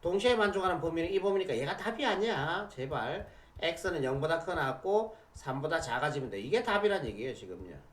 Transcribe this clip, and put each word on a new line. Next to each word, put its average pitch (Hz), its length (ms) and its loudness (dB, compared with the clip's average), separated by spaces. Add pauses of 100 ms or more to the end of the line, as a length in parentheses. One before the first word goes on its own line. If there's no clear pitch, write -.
동시에 202 360 4
만족하는 190 440 2
범위는 165 300 0
이 196 100 4
범위니까 190 360 2
얘가 143 200 -2
답이 226 300 -2
아니야. 202 640 0
제발. 135 560 -4 (340)
X는 165 440 0
영보다 143 340 2
크거나 165 280 -2
같고 202 500 0 (180)
삼보다 151 460 -2
작아지면 131 500 -2
돼. 98 80 -6
이게 156 240 2
답이란 202 420 2
얘기예요, 113 300 -6
지금요. 92 420 -12 (160)